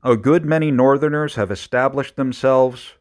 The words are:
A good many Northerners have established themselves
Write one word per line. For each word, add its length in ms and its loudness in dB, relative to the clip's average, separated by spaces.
A 120 2
good 300 2
many 260 0
Northerners 640 0
have 160 -4
established 640 -4
themselves 840 -2